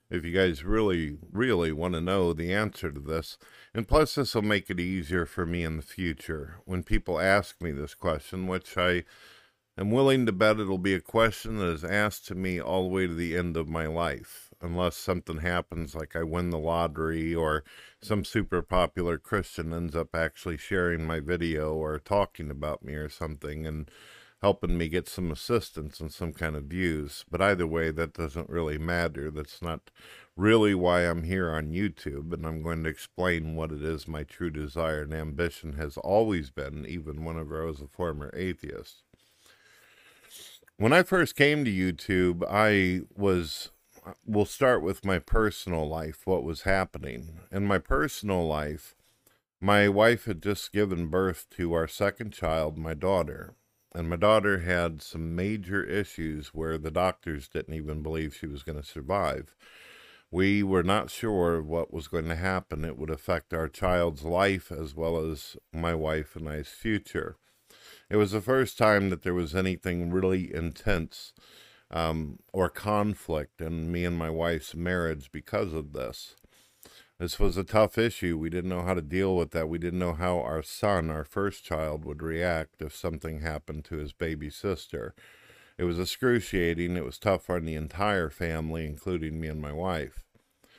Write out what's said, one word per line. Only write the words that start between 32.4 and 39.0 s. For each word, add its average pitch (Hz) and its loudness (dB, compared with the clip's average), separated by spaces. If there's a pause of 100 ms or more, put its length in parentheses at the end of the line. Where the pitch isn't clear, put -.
I'm 80 -4
going 82 -2
to 80 -2
explain 80 -2
what 80 -4
it 73 -6
is 78 -4
my 76 -8
true 87 -6
desire 76 -4
and 76 -8
ambition 78 -4
has 73 -6
always 92 2
been, 71 -8
even 78 -8
whenever 80 -6
I 82 -4
was 76 -8
a 73 -12
former 76 -6
atheist. - -8 (1700)